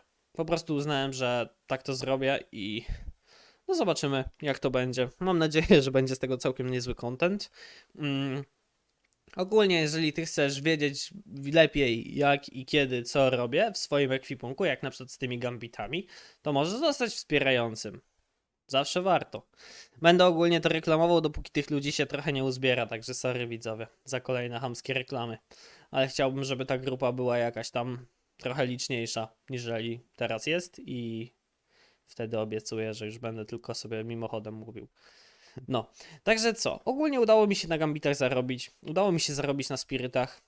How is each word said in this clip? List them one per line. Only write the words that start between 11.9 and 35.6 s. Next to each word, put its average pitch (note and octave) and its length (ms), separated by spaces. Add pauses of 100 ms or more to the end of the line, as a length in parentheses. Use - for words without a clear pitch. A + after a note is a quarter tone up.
jak C#3+ 320
i C3 180
kiedy, B2+ 360
co C3 280
robię B2+ 440
w - 40
swoim C#3+ 340
ekwipunku, C3 520
jak C#3+ 180
na C#3 80
przykład B2+ 220
z - 60
tymi B2 200
gambitami, A#2+ 680 (360)
to D#3 100
możesz E3 280
zostać C#4+ 320
wspierającym. B2 880 (640)
Zawsze D3 360
warto. E3 440 (560)
Będę F3 240
ogólnie E3+ 340
to D#3+ 80
reklamował, D#3+ 520
dopóki D3+ 320
tych C#3+ 180
ludzi C#3+ 220
się - 140
trochę C#3+ 260
nie C3+ 120
uzbiera, B2+ 420
także A#2 280
sorry B2 320
widzowie A2+ 400 (180)
za B2+ 160
kolejne A#2+ 400
chamskie B2+ 340
reklamy. A#2+ 440 (520)
Ale C3+ 180
chciałbym, C3+ 360
żeby C3 220
ta C3+ 120
grupa C3 340
była B2 260
jakaś A#2 320
tam B2 360 (300)
trochę C3 300
liczniejsza, A#2 600 (220)
niżeli A#2 500 (160)
teraz - 300
jest E3+ 400
i A#2 460 (800)
wtedy A2+ 280
obiecuję, A2 560
że A2 120
już A2 120
będę A2+ 260
tylko A2+ 300
sobie A2 300
mimochodem A2+ 500
mówił. A2 340 (800)